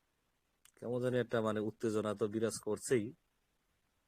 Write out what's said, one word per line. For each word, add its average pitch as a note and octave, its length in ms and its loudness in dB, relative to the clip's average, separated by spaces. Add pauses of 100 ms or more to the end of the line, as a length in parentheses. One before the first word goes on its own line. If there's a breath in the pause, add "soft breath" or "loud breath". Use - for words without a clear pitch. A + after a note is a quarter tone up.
(800)
কেমন A#2+ 220 -4
জানি B2 160 2
একটা A#2 240 0
মানে G#2+ 180 0
উত্তেজনা G#2+ 560 0
তো A2 120 0
বিরাজ G#2+ 320 -2
করছেই। G#2+ 540 0 (960)